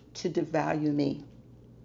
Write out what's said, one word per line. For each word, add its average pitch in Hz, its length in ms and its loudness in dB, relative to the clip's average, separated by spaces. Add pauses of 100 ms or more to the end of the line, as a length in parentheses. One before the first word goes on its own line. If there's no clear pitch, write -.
(140)
to - 160 -2
devalue 151 640 2
me. 143 300 0 (600)